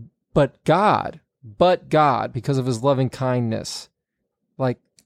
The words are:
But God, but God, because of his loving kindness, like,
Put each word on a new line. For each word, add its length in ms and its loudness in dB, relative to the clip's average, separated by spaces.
But 300 0
God, 560 0
but 460 0
God, 460 2
because 240 -2
of 80 -2
his 160 -2
loving 260 2
kindness, 800 -4
like, 200 -2